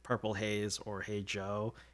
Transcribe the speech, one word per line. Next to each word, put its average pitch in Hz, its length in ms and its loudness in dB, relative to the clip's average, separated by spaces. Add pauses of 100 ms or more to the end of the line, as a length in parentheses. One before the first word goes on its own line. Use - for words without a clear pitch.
Purple 110 320 2
Haze 104 500 2
or 101 180 -4
Hey 104 200 0
Joe, 104 520 0 (200)